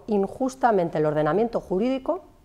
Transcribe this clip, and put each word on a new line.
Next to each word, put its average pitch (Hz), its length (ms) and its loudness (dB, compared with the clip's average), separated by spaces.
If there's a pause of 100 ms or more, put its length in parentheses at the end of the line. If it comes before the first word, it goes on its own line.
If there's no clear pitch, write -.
injustamente 202 920 0
el 151 80 2
ordenamiento 156 540 0
jurídico 262 600 -2 (220)